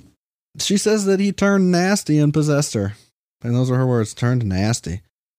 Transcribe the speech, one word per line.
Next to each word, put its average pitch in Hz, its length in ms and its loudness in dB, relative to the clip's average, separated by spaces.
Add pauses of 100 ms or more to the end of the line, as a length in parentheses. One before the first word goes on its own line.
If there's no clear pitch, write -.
(580)
she - 180 0
says 208 300 0
that 196 140 2
he 202 120 0
turned 196 380 2
nasty 180 480 0
and 147 140 2
possessed 147 420 0
her. 101 200 -2 (480)
And 120 120 -2
those 127 160 0
are 127 60 0
her 131 100 0
words, 120 280 0
"turned 123 300 0
nasty." 98 580 -4 (360)